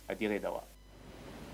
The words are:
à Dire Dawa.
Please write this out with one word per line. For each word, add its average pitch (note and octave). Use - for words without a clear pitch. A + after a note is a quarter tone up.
à F#2+
Dire G#2
Dawa. -